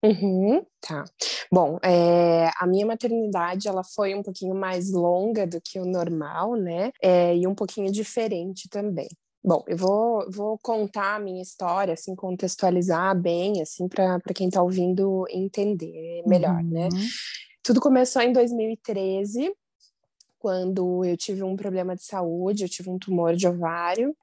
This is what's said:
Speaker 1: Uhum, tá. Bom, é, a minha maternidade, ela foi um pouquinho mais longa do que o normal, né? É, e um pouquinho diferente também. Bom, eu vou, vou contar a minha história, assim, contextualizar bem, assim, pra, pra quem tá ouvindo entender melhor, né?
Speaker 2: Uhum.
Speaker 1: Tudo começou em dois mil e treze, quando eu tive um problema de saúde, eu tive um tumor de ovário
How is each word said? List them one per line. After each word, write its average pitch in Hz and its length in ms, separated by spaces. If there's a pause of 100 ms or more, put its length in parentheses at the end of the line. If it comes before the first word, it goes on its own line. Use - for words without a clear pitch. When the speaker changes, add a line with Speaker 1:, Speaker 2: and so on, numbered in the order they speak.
Speaker 1:
Uhum, 208 600 (160)
tá. 151 240 (480)
Bom, 170 300
é, 170 760
a 180 80
minha 196 200
maternidade, 214 800
ela 185 160
foi 196 300
um 202 80
pouquinho 190 320
mais 185 360
longa 185 560
do 170 140
que - 180
o 185 60
normal, 170 680
né? 185 360 (120)
É, 175 340
e 180 100
um 196 80
pouquinho 196 380
diferente 196 800
também. 202 380 (360)
Bom, 170 220
eu 175 100
vou, 202 540
vou 208 320
contar 208 540
a 208 40
minha 185 220
história, 185 500
assim, 185 220
contextualizar 180 1040
bem, 175 420
assim, 180 280
pra, 185 320
pra - 120
quem 185 160
tá 185 140
ouvindo 185 680
entender 180 960
melhor, 175 360
né? 165 280
Speaker 2:
Uhum. 190 160 (560)
Speaker 1:
Tudo 247 160
começou 254 440
em 247 100
dois 240 200
mil 220 180
e 226 80
treze, 202 760 (840)
quando 185 680
eu 175 100
tive 190 280
um 190 140
problema 185 380
de 185 100
saúde, 185 600
eu 180 60
tive 185 180
um 185 100
tumor 175 380
de 185 100
ovário 175 760